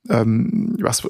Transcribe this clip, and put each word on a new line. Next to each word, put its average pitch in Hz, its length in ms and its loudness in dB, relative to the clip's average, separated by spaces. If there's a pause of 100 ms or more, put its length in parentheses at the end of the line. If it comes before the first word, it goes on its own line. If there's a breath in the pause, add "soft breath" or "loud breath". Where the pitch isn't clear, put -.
Ähm, 113 680 2
was, - 300 -2